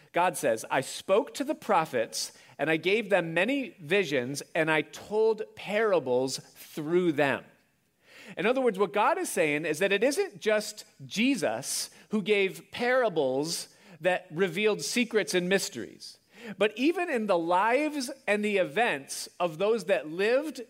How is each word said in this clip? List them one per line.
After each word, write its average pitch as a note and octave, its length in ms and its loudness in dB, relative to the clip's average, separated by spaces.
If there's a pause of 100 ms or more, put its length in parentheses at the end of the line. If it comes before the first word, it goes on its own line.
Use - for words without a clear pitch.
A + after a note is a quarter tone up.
(140)
God F3 240 2
says, A2+ 340 0
"I C#3+ 120 2
spoke - 520 0
to C#4 100 -4
the D4 100 -2
prophets, D#3 800 -2 (260)
and C#3+ 120 0
I D#3+ 60 2
gave F#3+ 340 0
them E3+ 240 2
many A#3 460 0
visions, C#3+ 600 -2 (120)
and D#3+ 160 2
I D#3 120 4
told G#3+ 600 -2 (140)
parables D3+ 840 0 (160)
through E3+ 560 0
them." C3 300 0 (960)
In E3+ 80 0
other B3+ 140 2
words, A3+ 180 2
what G3+ 140 0
God C4+ 260 2
is F4 100 -4
saying D#3 380 0
is D3+ 140 -2
that G3 120 2
it G3+ 120 2
isn't C#4+ 360 0
just G#3+ 440 -2 (220)
Jesus C#3+ 840 -2 (200)
who G#3 120 0
gave F#3+ 480 0
parables E3+ 1000 0 (320)
that F3+ 300 0
revealed F#3+ 500 0
secrets A3 540 0
and F3+ 140 2
mysteries. B2 720 -4 (400)
But - 180 2
even F4 320 0
in A#3 180 -2
the F#3 120 2
lives A#3+ 720 2 (160)
and G#3 180 2
the G#3 120 2
events E3+ 720 -2 (100)
of E3+ 200 -2
those G#3 260 2
that D#3+ 260 0
lived A#3+ 600 0